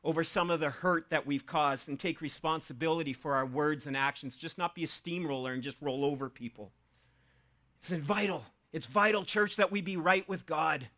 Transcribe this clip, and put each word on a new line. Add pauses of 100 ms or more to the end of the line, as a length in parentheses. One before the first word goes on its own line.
over
some
of
the
hurt
that
we've
caused,
and
take
responsibility
for
our
words
and
actions.
Just
not
be
a
steamroller
and
just
roll
over
people. (1080)
It's
vital. (260)
It's
vital,
church,
that
we
be
right
with
God. (100)